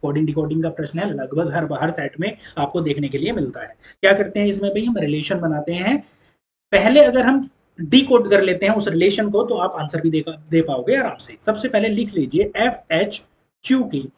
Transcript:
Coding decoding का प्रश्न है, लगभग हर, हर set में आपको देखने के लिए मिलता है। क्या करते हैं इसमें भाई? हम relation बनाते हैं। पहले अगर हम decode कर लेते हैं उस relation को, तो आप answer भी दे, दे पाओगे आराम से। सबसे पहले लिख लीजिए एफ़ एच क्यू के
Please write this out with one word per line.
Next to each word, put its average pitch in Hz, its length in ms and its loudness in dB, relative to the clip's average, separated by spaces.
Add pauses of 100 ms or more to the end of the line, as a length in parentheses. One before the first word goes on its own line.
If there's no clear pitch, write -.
Coding 151 240 0
decoding 151 360 -2
का 160 80 -2
प्रश्न 156 280 -8
है, 202 140 -4
लगभग 139 400 -4
हर, 156 220 -2
हर 143 180 -2
set 147 280 -8
में 190 100 -2 (280)
आपको 165 240 -2
देखने 143 260 -2
के 135 100 -4
लिए 185 140 -2
मिलता 165 300 -6
है। - 120 -16 (280)
क्या 190 120 6
करते 202 260 -2
हैं 208 60 2
इसमें 196 240 -2
भाई? 208 140 -2
हम 233 140 -2
relation 151 420 -2
बनाते 160 340 -4
हैं। 208 240 -2 (760)
पहले 220 300 6
अगर 247 220 4
हम 269 240 2 (300)
decode 226 520 4
कर 196 120 6
लेते 185 240 0
हैं 214 80 2
उस 208 140 -2
relation 202 420 2
को, 240 140 2
तो 240 140 -2
आप 180 200 -2
answer 151 220 -4
भी 165 100 2
दे, 156 180 -2
दे 160 340 0
पाओगे 170 340 0
आराम 254 220 -2
से। - 240 -16
सबसे 214 260 -2
पहले 214 220 2
लिख 208 240 -2
लीजिए 165 440 0
एफ़ 240 360 -2
एच 202 280 -2 (420)
क्यू 262 220 2
के 139 160 -6 (160)